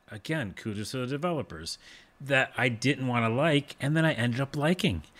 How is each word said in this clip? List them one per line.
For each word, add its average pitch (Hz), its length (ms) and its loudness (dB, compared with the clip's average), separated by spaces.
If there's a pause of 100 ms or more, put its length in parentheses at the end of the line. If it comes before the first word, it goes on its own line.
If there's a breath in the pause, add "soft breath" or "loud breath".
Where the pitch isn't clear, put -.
again, 113 460 -6
kudos 104 360 -6
to 135 80 -6
the 123 80 -4
developers, 139 720 -6 (440 soft breath)
that 131 360 2
I 131 120 2
didn't 131 380 0
wanna 117 220 2
like, 143 520 2
and 147 160 2
then 160 80 4
I 156 80 4
ended 120 260 0
up 139 160 -4
liking. 147 480 2 (160)